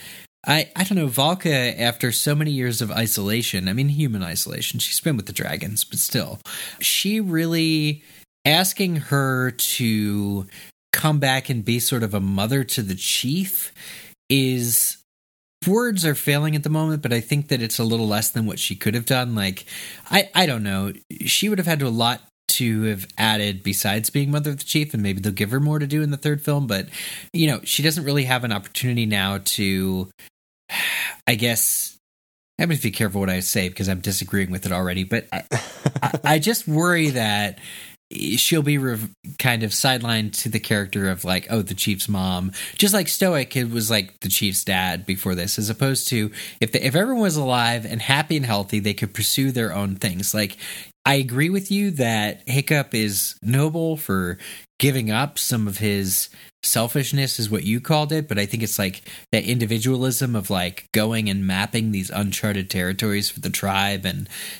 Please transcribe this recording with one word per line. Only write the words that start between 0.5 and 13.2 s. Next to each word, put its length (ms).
I 100
don't 120
know, 120
Valka, 680
after 360
so 200
many 180
years 300
of 100
isolation, 760
I 60
mean, 160
human 340
isolation, 560
she's 220
been 160
with 80
the 80
dragons, 500
but 160
still, 400
she 400
really, 840
asking 500
her 560
to 960
come 260
back 300
and 160
be 140
sort 240
of 100
a 80
mother 420
to 180
the 140
chief 800